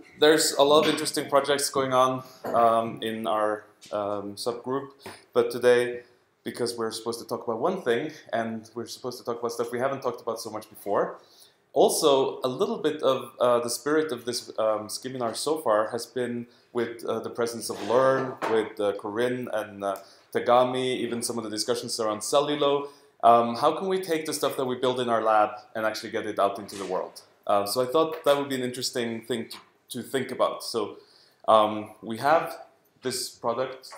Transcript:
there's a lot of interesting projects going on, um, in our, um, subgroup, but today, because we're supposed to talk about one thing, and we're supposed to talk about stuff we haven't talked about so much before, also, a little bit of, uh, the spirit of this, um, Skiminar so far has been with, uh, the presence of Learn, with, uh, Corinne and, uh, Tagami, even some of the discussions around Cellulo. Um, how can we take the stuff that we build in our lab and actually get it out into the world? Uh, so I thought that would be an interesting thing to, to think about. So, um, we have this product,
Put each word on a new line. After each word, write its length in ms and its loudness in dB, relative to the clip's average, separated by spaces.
there's 400 6
a 40 8
lot 220 6
of 60 2
interesting 360 -2
projects 440 2
going 200 0
on, 300 2
um, 560 2
in 240 -6
our, 400 -2
um, 440 -4
subgroup, 540 -6
but 160 2
today, 520 2
because 340 -6
we're 140 -4
supposed 280 -6
to 60 -14
talk 220 -6
about 120 -2
one 220 -2
thing, 300 0
and 440 -4
we're 100 -6
supposed 320 -10
to 80 -16
talk 140 -4
about 140 -4
stuff 180 -4
we 80 -4
haven't 240 -2
talked 180 -4
about 180 -6
so 120 -10
much 180 -10
before, 500 -2
also, 680 4
a 40 2
little 300 -2
bit 240 -2
of, 380 2
uh, 200 4
the 120 -4
spirit 400 0
of 140 -8
this, 240 -6
um, 280 0
Skiminar 480 -6
so 220 -2
far 320 2
has 160 -6
been 400 -4
with, 340 -4
uh, 160 -2
the 100 -6
presence 400 -4
of 180 -6
Learn, 460 4
with, 280 0
uh, 200 2
Corinne 520 -2
and, 320 -6
uh, 120 -2
Tagami, 680 2
even 260 -4
some 160 -4
of 40 -6
the 60 -8
discussions 500 -4
around 200 -2
Cellulo. 680 0
Um, 320 6
how 160 2
can 160 -4
we 120 0
take 280 -2
the 60 -4
stuff 240 -2
that 80 0
we 100 -2
build 240 0
in 100 -2
our 140 2
lab 260 6
and 140 -2
actually 240 -6
get 160 -4
it 100 -6
out 220 2
into 160 -12
the 100 -8
world? 360 -6
Uh, 180 2
so 160 -2
I 40 2
thought 380 0
that 140 4
would 120 -2
be 60 -4
an 60 -2
interesting 600 -4
thing 280 -6
to, 80 -14
to 180 -8
think 240 -2
about. 320 0
So, 340 -4
um, 440 4
we 160 -8
have 380 2
this 280 -4
product, 680 -6